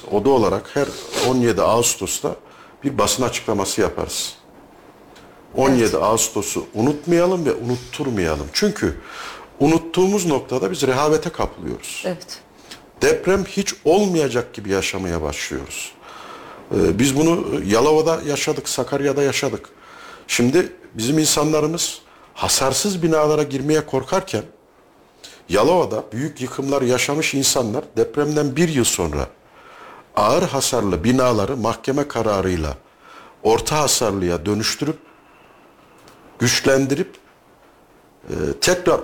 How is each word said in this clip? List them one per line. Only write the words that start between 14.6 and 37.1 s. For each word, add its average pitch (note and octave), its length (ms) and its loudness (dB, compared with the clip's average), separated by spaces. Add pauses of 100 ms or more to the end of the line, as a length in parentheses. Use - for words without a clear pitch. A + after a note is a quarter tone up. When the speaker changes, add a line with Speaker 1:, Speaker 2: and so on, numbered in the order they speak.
Speaker 1:
yaşamaya F#2 520 -2
başlıyoruz. - 680 -8 (840)
Ee, F2+ 240 2
biz C3+ 180 2
bunu E3 280 2 (200)
Yalova'da D#3 640 2
yaşadık, C#3+ 420 -4
Sakarya'da C#3 540 -2
yaşadık. B2+ 460 -2 (580)
Şimdi C3+ 460 2 (220)
bizim B2 240 0
insanlarımız D3+ 840 0 (340)
hasarsız D#3+ 680 0
binalara D#3 400 4
girmeye C#3+ 440 0
korkarken C#3+ 560 -2 (1040)
Yalova'da A#2 640 2
büyük B2+ 280 -6
yıkımlar C3+ 420 -2
yaşamış C#3+ 520 0
insanlar C3 500 0 (120)
depremden D3 600 0
bir E3 120 4
yıl C3+ 160 2
sonra D2+ 420 -2 (920)
ağır A2+ 260 4
hasarlı A#2 600 0
binaları B2 520 2
mahkeme C3 520 -2
kararıyla F#2 680 0 (680)
orta D3+ 360 2
hasarlıya G2 680 0
dönüştürüp A2 520 -2 (1500)
güçlendirip, C3+ 600 2 (1200)